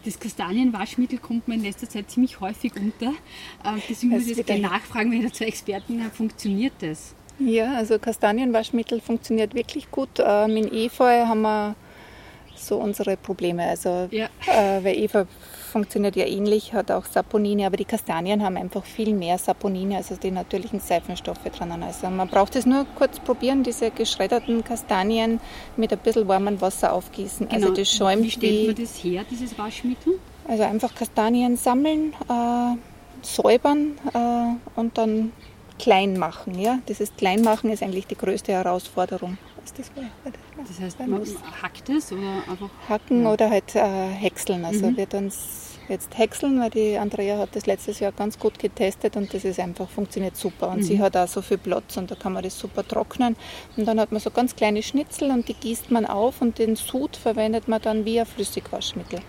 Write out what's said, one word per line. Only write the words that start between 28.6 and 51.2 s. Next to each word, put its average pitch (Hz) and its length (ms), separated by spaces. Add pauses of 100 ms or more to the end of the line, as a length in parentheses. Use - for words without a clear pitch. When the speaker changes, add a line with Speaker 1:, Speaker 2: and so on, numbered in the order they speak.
Speaker 1:
man 214 80
das 233 280
her, 180 240
dieses 240 300
Waschmittel? 247 640 (280)
Speaker 2:
Also 226 140
einfach 220 320
Kastanien 240 640
sammeln, 302 560 (160)
äh, 240 460 (480)
säubern, 294 760 (160)
äh, 240 640
und 233 200
dann 220 320 (480)
klein 196 400
machen. 180 400
Ja? 233 180 (100)
Dieses 208 280
Kleinmachen 214 560
ist 208 100
eigentlich 190 240
die - 100
größte 202 360
Herausforderung. 180 880 (260)
Ist - 140
das 254 100
bei, 277 120 (220)
bei 269 60
der, - 380
Speaker 1:
Das 175 120
heißt, 185 200
Speaker 2:
bei 254 80
Speaker 1:
man 202 140
Speaker 2:
Nuss? 214 140 (280)
Speaker 1:
hackt - 260
es 294 220
oder 196 400
einfach 190 180 (200)
Speaker 2:
Hacken 233 340
Speaker 1:
Ja. 220 100
Speaker 2:
oder 220 160
halt, 202 260
äh, 190 340
häckseln. 190 560
Also 202 220
Speaker 1:
Mhm. 247 100
Speaker 2:
wir 196 120
tun's - 520 (260)
jetzt - 300
häckseln, 254 420
weil 233 100
die 214 280
Andrea 208 400
hat 196 180
das 208 100
letztes 208 360
Jahr 196 100
ganz 208 280
gut - 200
getestet 202 560
und 202 180
das 196 120
ist 185 160
einfach, 180 280
funktioniert 196 460
super. - 340
Und 202 140
sie 180 120
Speaker 1:
Mhm. 202 80
Speaker 2:
hat 190 140
auch 180 120